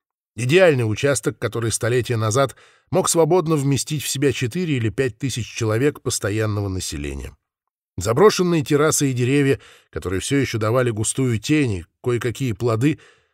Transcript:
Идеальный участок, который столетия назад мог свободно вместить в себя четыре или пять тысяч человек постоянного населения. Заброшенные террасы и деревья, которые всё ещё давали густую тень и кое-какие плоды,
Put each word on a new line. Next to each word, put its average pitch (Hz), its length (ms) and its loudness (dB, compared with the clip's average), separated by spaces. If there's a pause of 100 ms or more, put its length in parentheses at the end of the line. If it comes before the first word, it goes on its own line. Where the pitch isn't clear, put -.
(360)
Идеальный 127 540 4
участок, 139 480 -2
который 113 320 -4
столетия 117 460 -2
назад 110 400 0 (340)
мог 180 180 2
свободно 165 460 2
вместить 139 480 0
в - 60 -8
себя 139 240 0
четыре 151 440 -2
или 113 120 0
пять 131 280 -2
тысяч 120 300 -6
человек 117 540 -2
постоянного 104 680 -2
населения. 71 680 -8 (600)
Заброшенные 160 680 4
террасы 147 460 2
и - 20 0
деревья, 135 480 2 (300)
которые 90 300 -4
всё - 160 -2
ещё 120 220 0
давали 120 320 0
густую 113 480 -2
тень 147 340 0
и 87 120 -6 (180)
кое-какие 120 500 -2
плоды, 120 460 0 (360)